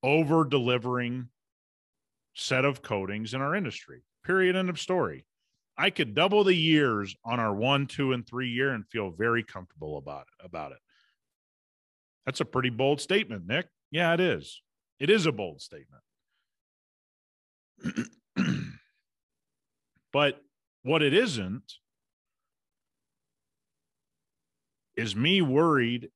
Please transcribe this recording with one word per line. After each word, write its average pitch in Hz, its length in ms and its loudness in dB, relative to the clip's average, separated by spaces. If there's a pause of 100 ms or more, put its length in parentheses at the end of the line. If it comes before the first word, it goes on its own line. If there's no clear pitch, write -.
over-delivering 123 1200 2 (1080)
set 131 300 0
of 139 160 0
coatings 107 520 -6
in 131 80 -4
our 147 140 -2
industry. - 460 -8 (220)
Period. 185 320 2
End 185 140 0
of 170 100 -6
story. 123 460 -2 (520)
I 190 120 2
could 135 260 -4
double 196 280 4
the 190 100 6
years 143 600 2 (100)
on 120 140 -2
our 107 140 2
one, 135 340 0
two, 135 260 -2
and 120 120 -4
three 123 240 -6
year 131 240 0
and 107 140 -8
feel 104 220 -4
very 113 340 0
comfortable 76 540 -12
about 69 300 -14 (120)
it, 92 60 -20
about 78 260 -12
it. 67 60 -20 (1500)
That's 135 160 -4
a 127 40 -2
pretty 127 240 -2
bold 135 320 0
statement, 120 460 -2
Nick. 147 200 -2 (240)
Yeah, 165 220 0
it 165 60 0
is. 131 420 -2 (380)
It 143 100 -2
is 202 160 6
a 156 60 2
bold 90 300 -8
statement. 67 420 -20 (2250)
<clears throat> - 360 -2 (1400)
But 143 260 2 (440)
what 151 180 2
it 143 120 4
isn't 127 600 0 (3250)
is 110 200 -4
me 170 260 4
worried 131 760 2